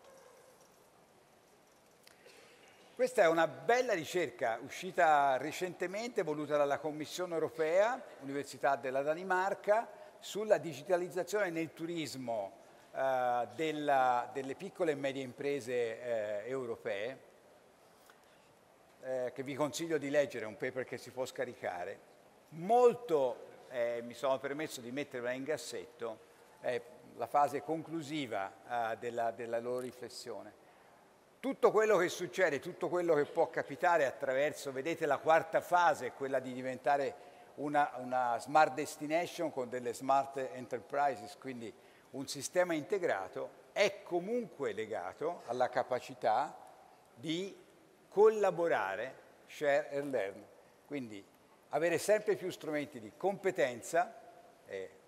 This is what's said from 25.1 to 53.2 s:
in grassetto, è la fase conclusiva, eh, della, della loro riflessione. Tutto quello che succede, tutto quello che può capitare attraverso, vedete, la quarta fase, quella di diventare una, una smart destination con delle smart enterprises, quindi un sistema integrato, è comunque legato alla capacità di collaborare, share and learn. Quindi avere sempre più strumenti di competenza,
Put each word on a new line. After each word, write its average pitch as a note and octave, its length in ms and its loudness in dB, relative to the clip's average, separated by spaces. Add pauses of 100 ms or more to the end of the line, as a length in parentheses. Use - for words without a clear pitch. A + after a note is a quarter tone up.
in C3 120 -6
grassetto, A#2 760 -6 (400)
è B2 200 -2 (360)
la A#2 100 -4
fase C#3+ 360 2
conclusiva, C3 1300 -4
eh, A2+ 40 -4
della, A#2 340 -2
della A#2 280 -4
loro B2 220 -4
riflessione. A2 840 -12 (760)
Tutto A#3+ 300 4
quello G#3+ 280 6
che F3 100 4
succede, E3+ 500 0
tutto E3+ 300 -6
quello E3+ 260 2
che D3 100 4
può D#3 260 0
capitare D3+ 560 2
attraverso, C3+ 680 -2
vedete, D3+ 340 -2
la C#3 120 2
quarta D#3 420 4
fase, D#3+ 520 4
quella C3+ 260 -2
di B2+ 140 -4
diventare B2+ 720 -2 (320)
una, D3 400 2
una B2+ 420 0
smart D3+ 360 6
destination D#3 800 -2
con B2 160 -4
delle A#2+ 260 -4
smart C3+ 420 0
enterprises, B2+ 1000 -4
quindi A#2 340 -10 (380)
un C3 160 -8
sistema F3 480 0
integrato, C3+ 1000 -2
è G3 300 2
comunque F3 720 -4
legato G#2+ 720 -6
alla B2 220 0
capacità B2+ 880 -2 (580)
di E3 400 -6 (540)
collaborare, E3 1080 4 (320)
share D3 460 0
and C#3+ 200 -4
learn. G2+ 320 -2 (420)
Quindi A2+ 380 -10 (460)
avere E3 280 2
sempre G#3 380 2
più F3 140 -6
strumenti D3 500 -6
di G#2+ 160 -14
competenza, E3 1040 0 (460)